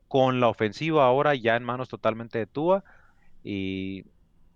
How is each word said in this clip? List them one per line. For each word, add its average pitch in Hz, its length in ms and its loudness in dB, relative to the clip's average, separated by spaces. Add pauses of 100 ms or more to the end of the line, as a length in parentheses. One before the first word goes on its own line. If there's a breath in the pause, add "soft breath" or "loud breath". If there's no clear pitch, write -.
con 127 320 2
la 123 80 4
ofensiva 135 580 0
ahora 143 300 2
ya 113 200 0
en 120 80 -2
manos 123 260 -6
totalmente 113 500 -4
de 107 60 -4
Tua. 175 380 0 (600 soft breath)
Y 95 600 -6 (500)